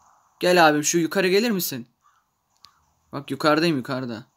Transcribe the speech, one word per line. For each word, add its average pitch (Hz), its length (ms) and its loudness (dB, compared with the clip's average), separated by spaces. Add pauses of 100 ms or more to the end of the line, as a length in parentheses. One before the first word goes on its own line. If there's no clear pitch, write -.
(400)
Gel 175 280 4
abim, 147 160 2
şu 170 140 0
yukarı 175 300 -2
gelir 208 240 0
misin? 143 360 -6 (1200)
Bak 139 200 -12
yukarıdayım, 151 460 2
yukarıda. 123 480 -8 (120)